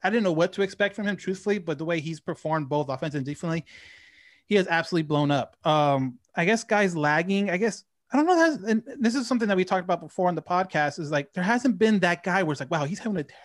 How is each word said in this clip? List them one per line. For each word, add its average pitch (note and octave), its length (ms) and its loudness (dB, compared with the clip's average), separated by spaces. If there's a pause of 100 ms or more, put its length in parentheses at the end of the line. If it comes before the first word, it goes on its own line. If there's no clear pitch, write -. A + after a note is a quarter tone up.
I F#3 80 2
didn't A3+ 140 2
know F3+ 80 2
what E3+ 220 2
to G3 80 -2
expect G3 340 -2
from G#3 100 -6
him, G3+ 100 -2
truthfully, G3+ 420 -2
but D#3+ 180 -4
the D#3 80 -8
way E3 160 -2
he's D#3 180 -8
performed D#3 500 -4
both D3 200 -2
offensively C#3+ 300 -4
and B2+ 80 -4
defensively, E3 380 -6 (800)
he G3+ 80 0
has F#3+ 120 4
absolutely E3 400 0
blown D3 240 2
up. C3+ 260 0 (100)
Um, C#3+ 520 2 (160)
I E3+ 100 0
guess A3 200 2
guys G3 320 2
lagging, F3 540 0
I F3 60 -2
guess, G#3 280 -2 (280)
I B3+ 40 0
don't D4+ 100 4
know. F4+ 100 4
That's, D#4+ 280 2
and A3 180 0 (180)
this A#3 140 2
is C4 120 -2
something A#3 220 0
that G3 80 2
we F#3 80 2
talked F#3 200 0
about F3 160 -2
before F3+ 280 -2
on F3 60 0
the D#3 80 -6
podcast, F3+ 580 0
is, D3 100 -6
like, C#3+ 220 -2
there F3+ 120 -6
hasn't A#3 340 0
been A3 220 4
that F3 220 0
guy F#3+ 200 0
where D#3 100 0
it's C#3 80 -4
like, C#3 100 -8
"Wow, D#3 140 0
he's E3+ 160 -6
having G#3 180 -4
a D3 60 -4 (200)